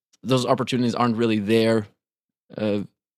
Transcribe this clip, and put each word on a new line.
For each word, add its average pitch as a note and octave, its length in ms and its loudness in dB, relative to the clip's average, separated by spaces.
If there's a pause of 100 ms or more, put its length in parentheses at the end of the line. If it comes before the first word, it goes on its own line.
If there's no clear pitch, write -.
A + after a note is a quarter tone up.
(240)
those B2 240 0
opportunities A#2+ 480 0
aren't A#2 220 0
really A2+ 220 0
there, A2 460 2 (720)
uh, G#2 220 -2 (380)